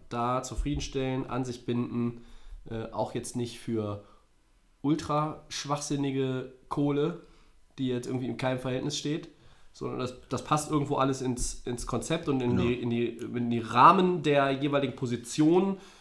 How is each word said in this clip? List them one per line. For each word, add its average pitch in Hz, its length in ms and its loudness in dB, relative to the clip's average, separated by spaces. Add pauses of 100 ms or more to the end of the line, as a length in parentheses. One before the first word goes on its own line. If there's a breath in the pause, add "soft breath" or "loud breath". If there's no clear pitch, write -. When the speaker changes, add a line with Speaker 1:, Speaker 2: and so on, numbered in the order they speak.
Speaker 1:
da 123 360 -2
zufriedenstellen, 131 880 -2
an 127 160 -2
sich 120 200 -8
binden, 120 560 -2 (480 loud breath)
äh, 113 140 -6 (100)
auch 110 200 -4
jetzt 120 220 -6
nicht 120 240 -4
für 104 440 -4 (760 soft breath)
ultra 151 680 0
schwachsinnige 135 1040 -2 (160)
Kohle, 147 520 0 (560 soft breath)
die 131 100 0
jetzt 123 200 -2
irgendwie 127 200 -2
in 117 100 -4
keinem 131 220 0
Verhältnis 131 380 -2
steht, 151 320 -4 (440 soft breath)
sondern 127 260 -6
das, 127 140 -4 (140)
das - 160 -4
passt - 260 0
irgendwo 143 280 0
alles 131 240 2
ins, 127 440 -2
ins 120 220 -4
Konzept 160 400 -2
und 135 140 2
in 123 160 2
Speaker 2:
Genau. 120 60 4
Speaker 1:
die, 120 100 4
in 123 160 -2
die, 117 180 2
in 120 420 -4
die 117 100 2
Rahmen 160 640 6
der 139 300 4
jeweiligen 139 440 0
Positionen 156 840 2 (240 loud breath)